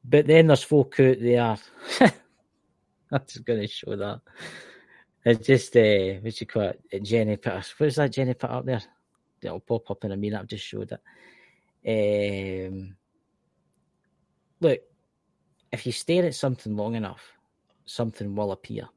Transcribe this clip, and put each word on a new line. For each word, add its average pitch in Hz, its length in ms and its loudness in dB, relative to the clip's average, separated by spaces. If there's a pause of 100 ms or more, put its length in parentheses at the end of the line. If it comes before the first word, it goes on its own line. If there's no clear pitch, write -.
But 147 220 4
then 160 200 8
there's 147 160 6
folk 139 380 2
out 131 200 6
there, 117 360 2 (440)
<laughs> 233 120 8 (1000)
I'm 139 140 0
just - 180 -20
gonna 107 240 -4
show - 280 -12
that. 104 240 -8 (1040)
It's 113 200 4
just, 131 300 2
uh, 98 460 4
what 110 180 -10
you 110 60 -10
call 101 260 -2 (180)
it? 98 120 -8
Jenny 107 340 0
put 110 180 -6
us, 95 240 -10
what 151 100 0
is 135 80 -4
that 143 160 0
Jenny 127 220 -2
put - 160 -6
up 120 160 -6
there? 123 160 -4 (600)
It'll 92 180 -10
pop 113 300 -6
up 98 140 -8
in 104 80 -6
a 95 40 -8
minute, 104 240 -6
I've 95 60 -16
just 107 180 -12
showed 104 280 -12
it. 110 80 -14 (1700)
Um, 95 300 -14 (1600)
look, 151 200 2 (920)
if - 140 -10
you 123 60 -4
stare 175 320 0
at 151 100 -2
something 120 420 -6
long 107 180 -4
enough, 104 280 -8 (640)
something 107 500 -8
will 101 180 -4
appear - 440 -12